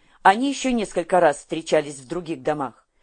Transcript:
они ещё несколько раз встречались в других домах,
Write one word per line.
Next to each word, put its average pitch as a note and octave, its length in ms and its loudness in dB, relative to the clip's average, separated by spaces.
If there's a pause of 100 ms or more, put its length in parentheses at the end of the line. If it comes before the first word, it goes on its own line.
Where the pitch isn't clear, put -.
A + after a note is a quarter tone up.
(220)
они A3 260 4
ещё C4 220 -2
несколько F#3 500 0
раз D3+ 180 4
встречались D#3 580 -2
в C3 120 -18
других D#3 340 -8
домах, C#3+ 440 -6 (160)